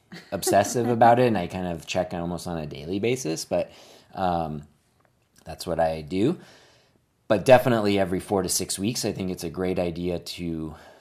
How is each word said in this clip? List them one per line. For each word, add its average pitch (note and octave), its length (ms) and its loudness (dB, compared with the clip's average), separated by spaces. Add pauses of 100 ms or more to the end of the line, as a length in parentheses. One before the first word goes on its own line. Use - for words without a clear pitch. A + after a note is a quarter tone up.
(320)
obsessive G#2 560 2
about A#2+ 320 6
it, B2+ 80 6
and A2 100 2
I F2 100 -2
kind F#2 200 -6
of E2 180 -6
check F2+ 280 -2
almost E2+ 340 -6
on F2 100 -6
a D#2 80 -6
daily D2+ 340 -8
basis, C3 460 -2
but, E2+ 240 -2 (460)
um, E2 480 -2 (800)
that's - 240 -14
what D#2+ 120 -2
I D#2+ 220 0
do. F#2+ 380 0 (880)
But G2+ 180 0
definitely A#2 540 6
every F#2 200 0
four F#2+ 220 0
to F2+ 80 -2
six - 300 -4
weeks, G#2 260 -2
I G#2 60 0
think F#2 180 -6
it's F2 140 -8
a E2+ 60 -6
great F#2 280 -2
idea F2 420 -2
to D#2+ 560 -8 (260)